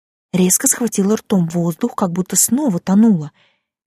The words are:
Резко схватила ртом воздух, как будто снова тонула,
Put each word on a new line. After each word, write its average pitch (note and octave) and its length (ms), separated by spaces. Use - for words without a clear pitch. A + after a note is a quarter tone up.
Резко F3+ 340
схватила G#3 500
ртом F3+ 300
воздух, E3+ 480
как F#3 160
будто F#3 240
снова A#3 440
тонула, F#3+ 520